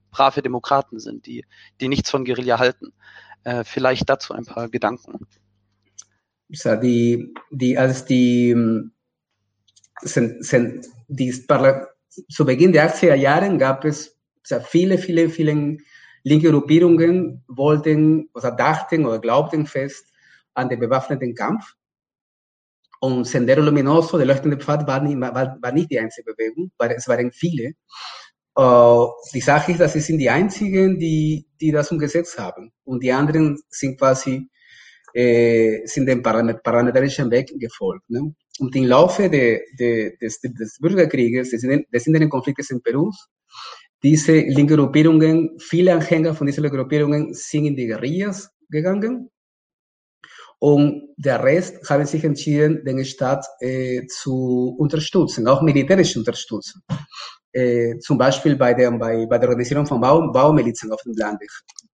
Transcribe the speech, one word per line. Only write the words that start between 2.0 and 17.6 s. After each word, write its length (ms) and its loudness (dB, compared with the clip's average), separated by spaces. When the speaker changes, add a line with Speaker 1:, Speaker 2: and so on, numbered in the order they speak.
Speaker 1:
von 160 -4
Guerilla 340 -2
halten. 340 -2
Äh, 200 -6
vielleicht 440 -2
dazu 240 -4
ein 140 -12
paar 240 -12
Gedanken. 560 -8
Speaker 2:
O 40 -18
sea, 220 -4
die, 580 0
die, 260 -2
als 300 -2
die, 440 2
ähm, 420 0
sen-, 420 -4
sen-, 440 -2
die 240 -6
Parla-, 420 2
zu 160 0
Beginn 260 4
der 120 6
achtziger 320 4
Jahren 420 2
gab 260 0
es, 320 -6
o 80 -20
sea, 160 -4
viele, 360 2
viele, 320 0
viele 480 -2
linke 280 4
Gruppierungen 960 4
wollten, 840 2